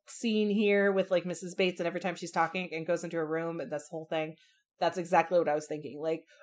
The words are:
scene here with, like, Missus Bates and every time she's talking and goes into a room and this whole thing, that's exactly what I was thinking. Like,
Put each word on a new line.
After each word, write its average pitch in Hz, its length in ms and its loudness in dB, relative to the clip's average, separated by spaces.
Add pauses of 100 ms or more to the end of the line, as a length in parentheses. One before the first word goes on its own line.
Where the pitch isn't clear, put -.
scene 214 420 2
here 202 440 4
with, 190 180 2
like, 175 140 2
Missus 180 300 -6
Bates 180 240 2
and 170 80 0
every 170 120 -2
time 175 160 -2
she's 165 160 -10
talking 180 400 -2
and 160 160 -6
goes 170 160 0
into 170 140 -6
a 160 80 -2
room 165 340 -4
and 135 120 -8
this 151 180 -6
whole 160 160 -10
thing, 160 300 -4 (440)
that's 170 180 0
exactly 170 400 4
what 160 120 4
I 147 60 2
was 151 120 -4
thinking. 147 320 -8
Like, 160 240 -4 (200)